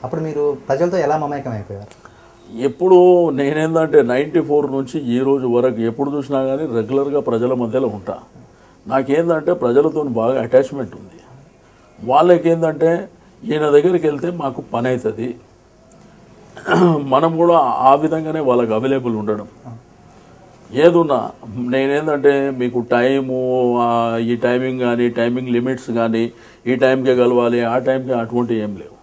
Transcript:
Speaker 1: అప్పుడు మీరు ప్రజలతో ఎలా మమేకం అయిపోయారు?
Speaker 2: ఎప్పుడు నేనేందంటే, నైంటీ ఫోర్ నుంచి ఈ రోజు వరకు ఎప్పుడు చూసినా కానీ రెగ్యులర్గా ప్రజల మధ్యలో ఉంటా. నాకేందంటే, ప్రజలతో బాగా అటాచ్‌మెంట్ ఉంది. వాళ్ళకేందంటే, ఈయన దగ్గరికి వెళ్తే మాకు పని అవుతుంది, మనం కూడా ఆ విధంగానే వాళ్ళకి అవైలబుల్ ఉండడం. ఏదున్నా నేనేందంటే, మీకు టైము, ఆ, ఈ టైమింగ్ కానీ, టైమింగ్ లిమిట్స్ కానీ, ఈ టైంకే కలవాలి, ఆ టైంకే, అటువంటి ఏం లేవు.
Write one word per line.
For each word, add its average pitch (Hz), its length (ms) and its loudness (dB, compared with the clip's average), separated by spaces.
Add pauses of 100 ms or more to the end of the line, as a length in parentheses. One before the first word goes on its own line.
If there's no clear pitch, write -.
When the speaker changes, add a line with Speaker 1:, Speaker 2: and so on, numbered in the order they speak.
Speaker 1:
అప్పుడు 160 160 -6
మీరు 147 360 -2 (120)
ప్రజలతో 175 280 0
ఎలా 151 220 0
మమేకం 143 320 -6
అయిపోయారు? 104 600 -12 (480)
Speaker 2:
ఎప్పుడు 175 720 6
నేనేందంటే, 151 720 2
నైంటీ 143 380 0
ఫోర్ 143 320 0
నుంచి 135 280 -6
ఈ 123 180 -2
రోజు 135 280 0
వరకు 120 340 0
ఎప్పుడు 117 300 -2
చూసినా 139 320 -4
కానీ 135 240 -4
రెగ్యులర్గా 135 540 -2
ప్రజల 120 340 -2
మధ్యలో 123 340 -2
ఉంటా. 101 300 -10 (680)
నాకేందంటే, 156 680 0
ప్రజలతో 151 500 0
బాగా 120 400 -2
అటాచ్‌మెంట్ 127 520 0
ఉంది. - 260 -20 (920)
వాళ్ళకేందంటే, 165 1000 2 (360)
ఈయన 151 260 -2
దగ్గరికి 160 360 4
వెళ్తే 147 240 -2
మాకు 143 320 -6 (100)
పని 120 160 -2
అవుతుంది, 117 480 -4 (1600)
మనం 143 380 2
కూడా 170 220 4
ఆ 135 360 4
విధంగానే 156 460 -2
వాళ్ళకి 120 320 2
అవైలబుల్ 123 440 -2
ఉండడం. 104 320 -6 (1200)
ఏదున్నా 151 580 4 (260)
నేనేందంటే, 139 960 0
మీకు 123 300 -4
టైము, 127 580 0 (440)
ఆ, 117 340 0
ఈ 113 200 -2
టైమింగ్ 127 440 -2
కానీ, 120 280 0
టైమింగ్ 123 400 -4
లిమిట్స్ 123 420 -4
కానీ, 117 420 -2 (340)
ఈ 123 80 0
టైంకే 131 420 2
కలవాలి, 120 440 2
ఆ 117 180 -2
టైంకే, 131 340 -2
అటువంటి 117 420 -2
ఏం 104 220 -6
లేవు. - 260 -18